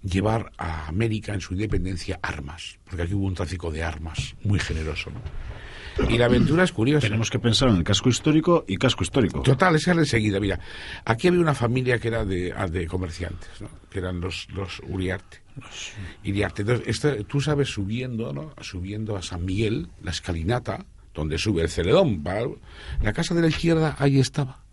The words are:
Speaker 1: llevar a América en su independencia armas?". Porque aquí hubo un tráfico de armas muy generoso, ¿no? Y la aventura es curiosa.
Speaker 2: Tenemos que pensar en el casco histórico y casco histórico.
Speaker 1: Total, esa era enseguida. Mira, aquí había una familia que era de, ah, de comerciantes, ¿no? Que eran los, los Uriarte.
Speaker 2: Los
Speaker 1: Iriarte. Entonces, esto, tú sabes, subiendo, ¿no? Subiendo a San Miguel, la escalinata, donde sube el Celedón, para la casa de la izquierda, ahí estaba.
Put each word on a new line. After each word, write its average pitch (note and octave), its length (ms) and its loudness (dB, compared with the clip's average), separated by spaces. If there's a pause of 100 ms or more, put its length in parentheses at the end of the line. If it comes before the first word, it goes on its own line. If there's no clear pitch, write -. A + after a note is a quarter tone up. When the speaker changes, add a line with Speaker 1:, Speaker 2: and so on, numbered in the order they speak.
Speaker 1:
llevar G2 560 0
a D#2 280 -6
América G#2 460 -2
en F#2+ 80 -4
su - 140 -8
independencia F#2 680 -2
armas?". - 640 -8
Porque F2 180 -6
aquí F2 120 -2
hubo G2 100 0
un F#2+ 80 0
tráfico E2+ 380 -4
de D#2 100 -4
armas D#2+ 640 -6
muy G2 160 2
generoso, D#2 500 -4
¿no? - 100 -12 (920)
Y A#2 80 4
la A#2+ 60 8
aventura B2 380 6
es F3+ 80 2
curiosa. C3+ 360 2
Speaker 2:
Tenemos A2 240 0
que G#2+ 80 0
pensar A#2+ 300 4
en G2+ 80 6
el E2 60 2
casco F#2+ 240 2
histórico D#3 600 4
y F#2+ 100 -2
casco - 260 2
histórico. F2+ 380 2
Speaker 1:
Total, D#3+ 340 4
esa F3 180 2
era E3 80 4
enseguida. G#2 380 2
Mira, G2 200 0 (440)
aquí A#2 240 2
había F3+ 120 6
una D#3 160 2
familia B2 420 2
que A#2 120 -2
era A2+ 140 -2
de, F2+ 320 -2
ah, G2 120 -2
de F2 180 -2
comerciantes, F2 640 -6 (120)
¿no? G#2+ 60 -12 (220)
Que - 80 -8
eran F2+ 240 -4
los, F2 320 -6
los F2+ 340 -8
Uriarte. F#2 520 -6 (200)
Speaker 2:
Los - 340 -14 (300)
Speaker 1:
Iriarte. G2+ 380 -2
Entonces, A2+ 260 0
esto, A#2 380 0
tú C#3+ 160 -2
sabes, C#3+ 280 2
subiendo, A#2 600 -4
¿no? C#3+ 300 -10
Subiendo G2+ 560 -6
a F2 60 -6
San F2+ 200 -6
Miguel, A2 440 0 (160)
la F2 80 -6
escalinata, F#2 760 -4 (300)
donde D#2 240 -2
sube F2+ 240 2
el D#2 60 2
Celedón, G#2+ 520 4
para F#2 200 -2 (600)
la G#2 100 4
casa E3+ 220 0
de E3+ 80 4
la E3 60 6
izquierda, D#3+ 500 2
ahí C#3 220 4
estaba. C3+ 540 0